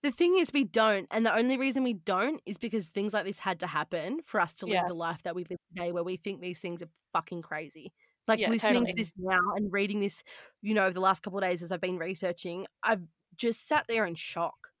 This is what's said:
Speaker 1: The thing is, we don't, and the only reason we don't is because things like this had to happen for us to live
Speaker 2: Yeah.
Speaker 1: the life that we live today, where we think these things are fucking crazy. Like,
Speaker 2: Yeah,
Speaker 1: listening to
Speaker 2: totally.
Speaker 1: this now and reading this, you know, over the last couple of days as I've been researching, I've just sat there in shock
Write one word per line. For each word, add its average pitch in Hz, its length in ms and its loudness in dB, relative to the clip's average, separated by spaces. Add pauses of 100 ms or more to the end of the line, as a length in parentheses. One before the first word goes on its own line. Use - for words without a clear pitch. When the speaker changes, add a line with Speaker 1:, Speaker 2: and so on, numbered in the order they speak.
Speaker 1:
The 285 80 2
thing 349 280 6
is, 339 160 2
we 277 100 4
don't, 214 460 4
and 226 160 2
the 202 100 4
only 247 220 4
reason 262 240 0
we 247 100 2
don't 202 540 0
is 233 100 -6
because 214 320 -4
things 202 240 -2
like 202 140 0
this 202 140 -6
had 180 200 -2
to 180 60 -2
happen 165 580 -4
for 214 160 0
us 139 140 0
to 185 120 -10
live 214 60 -2
Speaker 2:
Yeah. 180 140 2
Speaker 1:
the 180 80 -4
life 165 300 -6
that 170 100 -4
we 180 100 -6
live 180 140 -8 (100)
today, 175 240 -6
where 175 100 -2
we 185 140 -4
think 196 240 -8
these 180 200 -8
things 170 220 -8
are 160 60 -14 (240)
fucking 170 300 -2
crazy. 156 500 -12 (340)
Like, 226 140 4
Speaker 2:
Yeah, 214 100 2
Speaker 1:
listening 226 220 4 (140)
to - 0 -
Speaker 2:
totally. 180 80 -4
Speaker 1:
this - 220 -4
now 185 380 2
and 202 180 -2
reading 202 280 0
this, 196 240 -2 (360)
you 214 140 0
know, 208 80 6
over 190 120 2
the 185 60 -2
last 190 220 2
couple 190 160 -6
of 190 60 0
days 180 180 -2
as 170 80 -8
I've 180 100 -4
been 185 180 -2
researching, 175 680 -4 (160)
I've 214 200 2 (340)
just - 320 0
sat 302 180 2
there 226 200 0
in 165 100 -4
shock - 640 -6